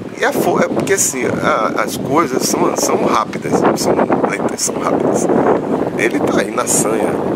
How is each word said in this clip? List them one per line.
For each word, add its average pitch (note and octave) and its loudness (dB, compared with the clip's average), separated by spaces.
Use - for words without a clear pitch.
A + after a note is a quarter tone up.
e G3+ 0
a C4 0
fo-, - 0
é E3+ 2
porque - 0
assim, C3 0
a, A2+ 0
as - -4
coisas C3+ 0
são, - 2
são - 0
rápidas, - 0
são - 0
lentas, - -4
são - -2
rápidas. - 0
Ele - 0
tá - 2
aí G#2 -2
na A#2 -2
sanha. G#2+ 0